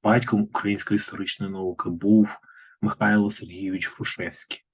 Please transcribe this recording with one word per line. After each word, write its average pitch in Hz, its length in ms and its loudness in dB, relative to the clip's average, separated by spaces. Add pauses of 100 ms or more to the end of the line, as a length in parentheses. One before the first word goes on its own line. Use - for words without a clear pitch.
батьком 113 380 4
української 101 540 -2
історичної 98 560 -6
науки, 92 380 -6
був 104 500 4 (420)
Михайло 104 500 2
Сергійович 92 640 -6
Грушевський - 680 -8 (100)